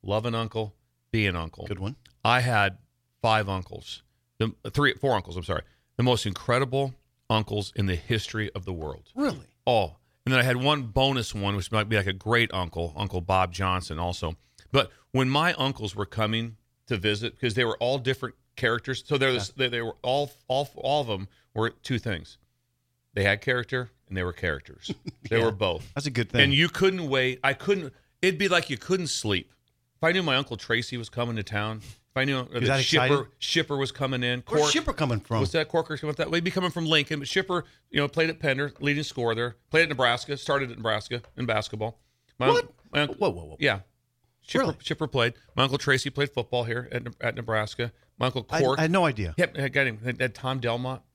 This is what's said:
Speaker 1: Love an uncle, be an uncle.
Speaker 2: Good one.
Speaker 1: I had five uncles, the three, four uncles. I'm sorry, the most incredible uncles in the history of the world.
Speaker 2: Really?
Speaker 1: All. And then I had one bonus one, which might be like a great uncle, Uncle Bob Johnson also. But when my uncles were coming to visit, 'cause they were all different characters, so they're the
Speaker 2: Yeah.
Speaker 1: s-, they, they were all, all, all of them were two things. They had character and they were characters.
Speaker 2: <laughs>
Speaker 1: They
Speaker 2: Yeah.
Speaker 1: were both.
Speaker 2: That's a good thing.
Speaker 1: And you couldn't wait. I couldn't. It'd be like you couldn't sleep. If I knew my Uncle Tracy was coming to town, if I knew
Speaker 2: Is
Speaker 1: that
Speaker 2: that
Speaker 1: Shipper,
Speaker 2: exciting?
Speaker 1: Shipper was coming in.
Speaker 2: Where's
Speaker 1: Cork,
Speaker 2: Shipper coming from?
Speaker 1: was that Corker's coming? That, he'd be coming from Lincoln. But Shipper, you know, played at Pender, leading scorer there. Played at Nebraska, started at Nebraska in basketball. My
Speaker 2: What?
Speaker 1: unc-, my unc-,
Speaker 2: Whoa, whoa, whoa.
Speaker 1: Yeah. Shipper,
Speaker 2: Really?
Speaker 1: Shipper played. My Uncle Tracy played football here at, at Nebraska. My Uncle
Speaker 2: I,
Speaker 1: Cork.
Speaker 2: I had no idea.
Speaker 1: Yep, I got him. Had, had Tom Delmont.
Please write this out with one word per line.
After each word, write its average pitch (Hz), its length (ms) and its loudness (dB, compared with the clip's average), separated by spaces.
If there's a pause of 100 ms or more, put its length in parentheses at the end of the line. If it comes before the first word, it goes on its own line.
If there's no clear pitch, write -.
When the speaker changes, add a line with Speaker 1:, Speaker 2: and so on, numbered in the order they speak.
Speaker 1:
Love 107 240 -2
an 120 80 -2
uncle, 113 400 -4 (380)
be 110 160 4
an 92 80 0
uncle. 82 320 -8
Speaker 2:
Good 95 100 -6
one. 98 200 -8 (280)
Speaker 1:
I 120 140 6
had 104 400 2 (420)
five 110 260 4
uncles, - 540 -8 (380)
the 113 140 0 (180)
three, 143 220 4
four 135 200 2
uncles. 90 240 -2
I'm 90 60 -6
sorry, 87 200 -2 (340)
the 117 60 4
most 123 220 4
incredible 131 720 0 (340)
uncles 107 460 0
in 101 100 0
the 92 100 2
history 107 600 -4
of 92 100 -8
the 95 80 -8
world. 78 400 -10
Speaker 2:
Really? 269 320 -4 (200)
Speaker 1:
All. 104 340 0 (260)
And 127 80 2
then 127 60 6
I 120 40 6
had 127 140 2
one 139 260 2
bonus 127 520 0
one, 98 220 -2
which 95 140 -4
might 107 180 0
be 110 80 2
like 98 100 0
a 95 60 -2
great 113 400 2
uncle, 85 420 -4
Uncle 95 260 -4
Bob 92 320 2
Johnson 92 460 -2
also. 87 360 -4 (360)
But 131 200 2 (200)
when 131 180 2
my 156 240 2
uncles 107 420 -2
were 101 100 -4
coming 110 500 -2 (320)
to 120 100 -2
visit, 104 420 -2
'cause 120 140 0
they 123 120 2
were 110 120 0
all 123 220 0
different 127 360 -4 (200)
characters, 120 500 -2
so 147 120 0
they're 131 140 4
the 127 40 2
Speaker 2:
Yeah. 113 60 0
Speaker 1:
s-, 101 140 -6
they, 127 120 0
they 120 140 -2
were 117 220 -6
all, 139 280 0 (160)
all, 135 280 -2
all 147 260 0
of 127 60 -4
them 98 200 -4 (260)
were 110 160 0
two - 300 -4
things. 95 380 -6 (760)
They 101 100 2
had 101 180 4
character 123 500 -2 (160)
and 95 100 -8
they 90 60 -2
were 90 100 -4
characters. - 680 -6
Speaker 2:
<laughs> - 40 -20 (260)
Speaker 1:
They 113 80 2
Speaker 2:
Yeah. 113 80 4
Speaker 1:
were 113 60 4
both. 95 420 -2
Speaker 2:
That's 143 140 -4
a 139 40 -4
good 117 200 -2
thing. 120 100 4
Speaker 1:
And 139 120 6
you 156 160 4
couldn't 185 380 0
wait. 131 360 0
I 139 100 4
couldn't. 175 400 -2 (300)
It'd 175 160 2
be 196 80 2
like 175 240 2
you 139 60 -4
couldn't 180 300 -2
sleep. 101 440 -2 (460)
If - 60 -6
I 165 100 4
knew 185 100 2
my 147 140 2
Uncle 135 200 -2
Tracy 120 400 -2
was 113 120 -8
coming 120 260 -4
to 107 80 -4
town, 107 400 -4
if - 340 -12
I 131 80 2
knew 139 140 0
Speaker 2:
Is 123 140 -6
Speaker 1:
that - 80 0 (160)
Speaker 2:
that 131 60 2
Speaker 1:
Shipper, 139 220 4
Speaker 2:
exciting? 135 320 2
Speaker 1:
Shipper 151 400 -2
was 135 140 -2
coming 131 320 -4
in. 123 240 -2
Speaker 2:
Where's 151 160 2
Speaker 1:
Cork, 147 100 4
Speaker 2:
Shipper 320 200 -2
coming 123 260 0
from? 113 220 -2
Speaker 1:
was 131 100 0
that 156 180 0
Corker's 156 320 -2
coming? 151 140 -4
That, 151 180 -2
he'd 170 100 2
be 180 60 0
coming 180 220 -2
from 165 160 -2
Lincoln. 151 320 2
But 139 80 -8
Shipper, 185 380 0 (260)
you - 80 0
know, 143 80 2
played 160 240 0
at 160 80 -8
Pender, 139 400 0
leading 143 240 0
scorer 117 320 0
there. 120 220 -2 (120)
Played 160 140 6
at 160 60 2
Nebraska, 123 480 2
started 135 340 0
at 113 60 -12
Nebraska 110 440 -2 (160)
in 123 80 -4
basketball. 107 540 -2 (400)
My 127 80 4
Speaker 2:
What? 240 160 6
Speaker 1:
unc-, - 80 -8 (200)
my 147 100 2
unc-, 147 160 -2
Speaker 2:
Whoa, 196 120 4
whoa, 87 160 -8
whoa. 76 140 -16
Speaker 1:
Yeah. 113 220 0 (600)
Shipper, - 220 0
Speaker 2:
Really? 170 180 -2
Speaker 1:
Shipper 156 260 -4
played. 120 260 2 (220)
My 123 80 4
Uncle 135 140 2
Tracy 131 320 2
played 143 220 -2
football 120 320 -2
here 120 280 -6
at, 123 120 -4 (180)
at 117 140 -2
Nebraska. 113 560 -2 (260)
My 120 100 2
Uncle 127 220 -2
Speaker 2:
I, 156 120 2
Speaker 1:
Cork. 135 180 4
Speaker 2:
I 160 40 4
had 160 80 2
no 180 140 4
idea. 107 320 -2
Speaker 1:
Yep, 175 220 0
I 139 80 0
got 135 180 2
him. 110 140 -4
Had, 117 200 -4
had 127 140 0
Tom 131 260 -4
Delmont. 123 440 -2 (120)